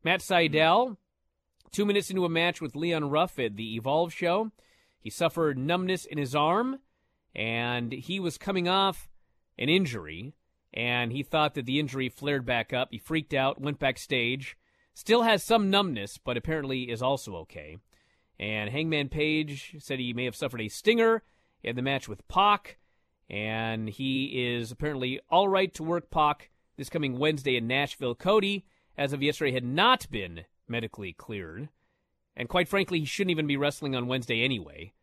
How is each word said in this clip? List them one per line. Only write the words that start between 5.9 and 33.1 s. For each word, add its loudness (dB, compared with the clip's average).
in -8
his -2
arm, 2
and -2
he -8
was -4
coming -2
off 2
an 0
injury, 0
and 0
he -4
thought 2
that -6
the 0
injury -2
flared -4
back -2
up. -2
He -12
freaked -4
out, 0
went -4
backstage, -2
still 2
has 4
some 4
numbness, 0
but -4
apparently -2
is -4
also 0
okay. -14
And -4
Hangman -2
Page -2
said -6
he -4
may -2
have -4
suffered -6
a -4
stinger 2
in -4
the -4
match -2
with -12
Pac, 4
and -2
he -2
is -4
apparently -4
all 6
right 2
to -8
work -2
Pac 2
this -10
coming -2
Wednesday 2
in 0
Nashville. 0
Cody, 2
as 0
of -2
yesterday, 0
had 0
not 4
been -6
medically -6
cleared, -10
and -6
quite 2
frankly, 0
he -2
shouldn't 0